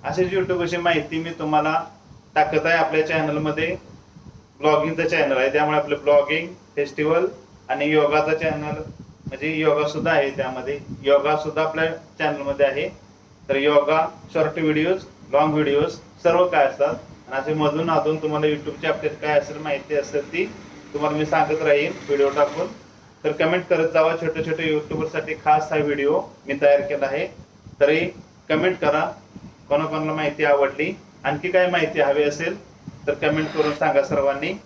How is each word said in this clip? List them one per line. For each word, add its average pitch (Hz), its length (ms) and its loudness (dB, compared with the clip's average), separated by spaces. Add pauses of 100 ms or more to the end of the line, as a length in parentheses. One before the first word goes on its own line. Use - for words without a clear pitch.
अशीच 180 280 0
YouTube-ची 180 440 -2
माहिती 160 420 0
मी 165 120 -6
तुम्हाला 156 540 0 (500)
टाकत 151 320 2
आहे 165 100 4
आपल्या 156 300 2
चॅनलमध्ये. 156 720 -2 (840)
ब्लॉगिंगचं 156 480 2
चॅनल 147 300 2
आहे, 135 160 2
त्यामुळे 151 260 2
आपलं 147 240 -2
ब्लॉगिंग, 147 460 2 (280)
फेस्टिवल 156 500 0 (420)
आणि 139 160 -2
योगाचं 151 540 2
चॅनल, 151 420 -4 (460)
म्हणजे 147 280 -6
योगा 151 340 2
सुद्धा 156 220 -2
आहे 143 200 2
त्यामध्ये, 135 500 -6 (220)
योगा 143 340 4
सुद्धा 156 260 -2
आपल्या 156 240 0 (320)
चॅनलमध्ये 139 480 0
आहे. 147 220 -2 (600)
तर 135 80 0
योगा, 147 520 4 (260)
शॉर्ट 156 240 0
व्हिडिओज, 160 460 0 (280)
लाँग 151 200 2
व्हिडिओज 151 420 2
सर्व 175 520 2
काय 151 200 4
असतात 139 280 0 (340)
आणि 135 120 -4
असे 151 140 -4
मधून 151 360 0
अधून 156 320 0
तुम्हाला 151 240 0
YouTube-ची 151 400 -4
अपडेट 151 340 -4
काय 151 180 2
असेल, 147 200 -4
माहिती 151 360 -6
असेल 143 380 -4
ती 180 120 -2 (480)
तुम्हाला 147 240 -2
मी 151 100 -2
सांगत 151 360 0
राहीन 147 300 2 (140)
व्हिडिओ 139 240 2
टाकून. 147 360 0 (580)
तर 151 80 0
कमेंट 170 380 0
करत 165 220 2
जावा, 165 240 2
छोटे 160 300 -4
छोटे 160 260 -2
यूट्यूबरसाठी 156 640 -4
खास 151 380 2
हा 151 60 2
व्हिडिओ 143 440 0 (240)
मी 139 160 -4
तयार 143 180 6
केला 143 260 -2
आहे. 151 200 -4 (540)
तरी 156 260 4 (420)
कमेंट 180 300 0
करा 151 340 0 (560)
कोणाकोणाला 156 440 0
माहिती 151 320 -2
आवडली, 143 540 2 (260)
आणखी 147 260 -2
काय 180 160 4
माहिती 165 340 0
हवी 143 220 2
असेल 156 340 -2 (500)
तर 143 80 0
कमेंट 156 340 0
करून 151 240 -2
सांगा 143 300 0
सर्वांनी. 143 500 -2 (140)